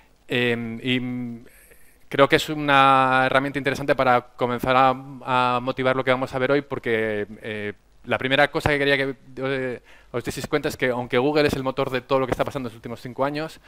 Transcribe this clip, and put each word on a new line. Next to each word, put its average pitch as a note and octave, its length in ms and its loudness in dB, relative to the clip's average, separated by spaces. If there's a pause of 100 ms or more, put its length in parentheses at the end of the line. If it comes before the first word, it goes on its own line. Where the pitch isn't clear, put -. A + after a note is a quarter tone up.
(260)
Em, A#2 560 -4
y, B2+ 180 -2
mm, B2 440 -8 (640)
creo C#3 200 4
que D#3+ 80 4
es C#3 120 -2
una C3+ 760 4
herramienta C3+ 320 2
interesante C#3 360 -2
para B2 260 4 (160)
comenzar B2 400 0
a, C3 120 6 (680)
a B2 40 -2
motivar C3 360 -2
lo C3 80 -2
que C3 60 0
vamos B2+ 240 -2
a C3+ 40 -4
ver B2+ 140 0
hoy, C#3+ 100 2
porque, A2 640 -4 (160)
eh, G#2 300 -8 (320)
la A2+ 140 -2
primera C#3 320 2
cosa D#3 200 -2
que C#3+ 80 0
quería C#3 180 2
que, C3+ 200 -4 (200)
eh, C3 460 -6 (300)
os A#2+ 120 -6
dieseis - 220 -8
cuenta D3 220 -2
es - 80 -6
que, B2+ 140 0
aunque B2 280 -2
Google C#3+ 280 2
es - 80 0
el C3+ 80 -4
motor C3 280 -4
de B2+ 100 -2
todo C3+ 180 0
lo C3 80 0
que B2 60 -4
está C3+ 120 -2
pasando B2 240 -6
en G#2+ 40 -12
los A2 40 -20
últimos A#2 240 -14
cinco B2+ 240 -6
años, D3 440 -8